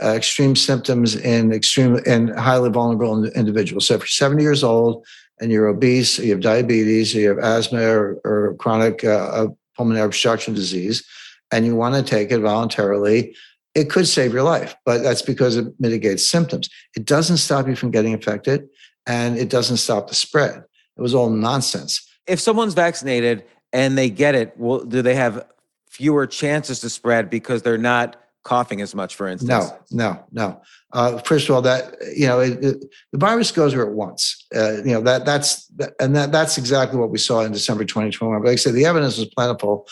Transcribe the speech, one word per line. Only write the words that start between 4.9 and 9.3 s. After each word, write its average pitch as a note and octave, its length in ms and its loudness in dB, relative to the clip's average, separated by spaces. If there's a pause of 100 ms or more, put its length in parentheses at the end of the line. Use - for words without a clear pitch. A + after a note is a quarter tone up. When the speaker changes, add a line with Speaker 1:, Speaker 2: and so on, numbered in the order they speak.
Speaker 1:
and A2+ 120 0
you're G#2+ 160 4
obese, B2 500 2
you G#2+ 140 0
have F#2+ 80 0
diabetes, A2 760 2
you G#2 140 4
have G2+ 100 2
asthma A2+ 440 0
or, G#2+ 420 0
or G#2 340 0
chronic, A2 460 0
uh, A2+ 40 2
uh, G#2+ 380 0 (300)